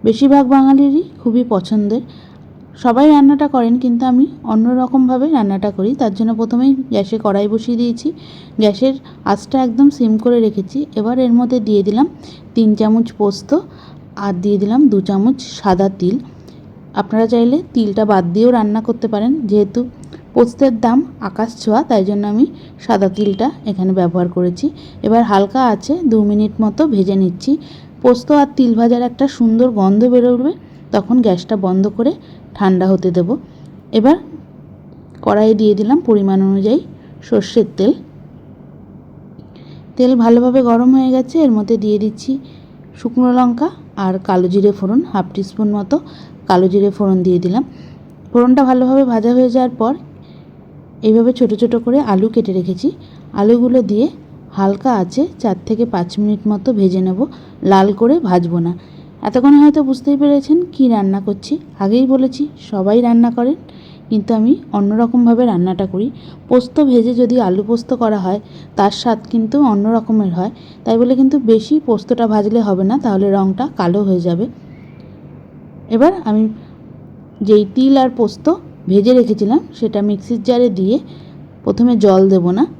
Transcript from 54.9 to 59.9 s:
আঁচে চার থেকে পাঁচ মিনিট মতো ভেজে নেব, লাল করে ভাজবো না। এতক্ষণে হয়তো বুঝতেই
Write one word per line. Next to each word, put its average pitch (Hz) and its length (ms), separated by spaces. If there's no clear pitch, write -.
আঁচে 190 300
চার 196 180
থেকে 226 200
পাঁচ 180 320
মিনিট 208 280
মতো 208 260
ভেজে 190 280
নেব, 185 200
লাল 190 300
করে 233 280
ভাজবো 175 380
না। 170 140
এতক্ষণে 262 340
হয়তো 294 260
বুঝতেই 269 340